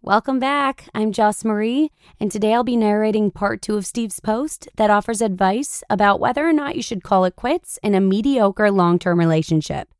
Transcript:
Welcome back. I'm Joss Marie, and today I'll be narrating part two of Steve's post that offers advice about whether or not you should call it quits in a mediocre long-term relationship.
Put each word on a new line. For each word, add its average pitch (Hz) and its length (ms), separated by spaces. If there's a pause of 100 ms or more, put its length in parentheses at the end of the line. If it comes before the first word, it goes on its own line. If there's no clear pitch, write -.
Welcome 226 380
back. 269 560
I'm 214 160
Joss 208 340
Marie, 226 460 (280)
and 208 120
today 214 240
I'll 240 80
be 240 120
narrating 214 540
part 202 320
two 214 160
of 196 80
Steve's 226 340
post 240 480 (100)
that 214 120
offers 208 320
advice 196 680
about 202 320
whether 247 240
or 330 100
not 294 220
you 240 60
should 220 220
call 190 200
it 180 120
quits - 480
in 208 100
a 190 80
mediocre 208 680
long-term 175 480
relationship. 160 800